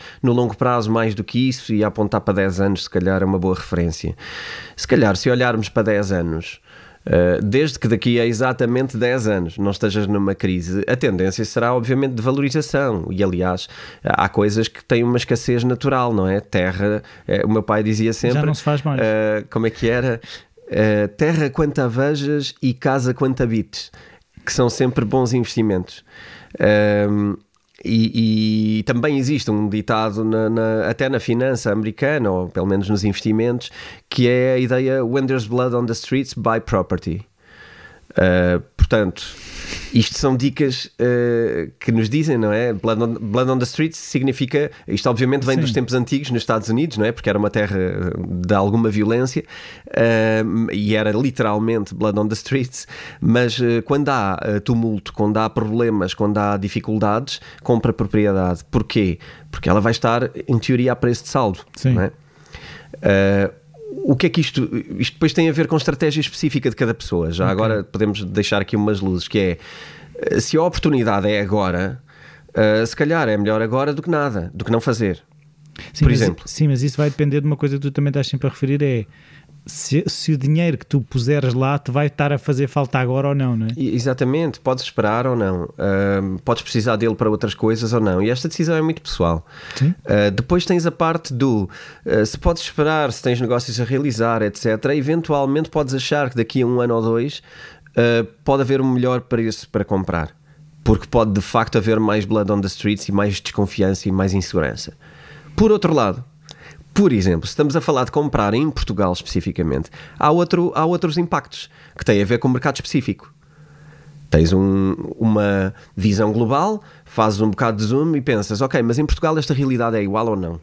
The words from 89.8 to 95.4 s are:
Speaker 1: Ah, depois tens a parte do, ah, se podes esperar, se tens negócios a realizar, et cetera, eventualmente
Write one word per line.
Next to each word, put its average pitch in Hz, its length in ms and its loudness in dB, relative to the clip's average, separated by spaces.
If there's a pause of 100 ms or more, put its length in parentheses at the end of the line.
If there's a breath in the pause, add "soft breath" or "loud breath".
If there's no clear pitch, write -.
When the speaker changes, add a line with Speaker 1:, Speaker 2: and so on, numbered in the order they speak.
Speaker 1:
Ah, 104 260 2
depois 131 340 0
tens 175 220 0
a 170 40 0
parte 165 420 -2
do, 117 360 0 (360 loud breath)
ah, 107 200 2
se - 120 -6
podes 170 260 0
esperar, 151 480 -2
se - 100 -12
tens 123 180 0
negócios 123 400 -2
a 120 40 -2
realizar, 117 580 0
et 104 160 0
cetera, 120 380 0
eventualmente 151 760 0